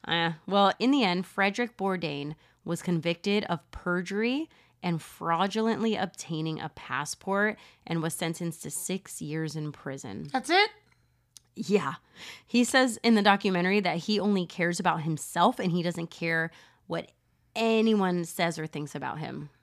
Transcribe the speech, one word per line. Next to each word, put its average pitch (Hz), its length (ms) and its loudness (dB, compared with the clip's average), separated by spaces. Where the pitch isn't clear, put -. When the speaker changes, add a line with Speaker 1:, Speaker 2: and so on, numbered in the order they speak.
Speaker 1:
Uh, 170 260 2
well, 196 320 6
in 240 120 4
the 269 140 4
end, 180 220 0
Frederick 202 500 -2
Bourdain 156 580 -4
was 170 180 -4
convicted 170 600 0
of - 260 -4
perjury 208 800 -2
and 170 180 -2
fraudulently 208 960 0
obtaining 156 640 -4
a 151 100 -8
passport 196 880 -4
and 165 160 -2
was 160 120 -2
sentenced 165 480 -6
to 147 80 -10
six - 520 -8
years 156 340 -4
in 151 160 -6
prison. 135 600 -10
Speaker 2:
That's - 180 -4
it? 403 200 4
Speaker 1:
Yeah. 170 400 0
He 240 180 4
says 254 380 4
in 233 120 6
the 208 80 6
documentary 196 580 4
that 175 180 -2
he 208 220 0
only 196 260 2
cares 175 320 -2
about 160 240 0
himself 170 560 0
and 180 140 0
he 175 100 0
doesn't 170 280 -4
care 165 400 -2
what 170 240 -6
anyone 214 680 4
says 170 340 -2
or 156 80 -6
thinks 147 280 -10
about 139 240 -6
him. 143 300 -10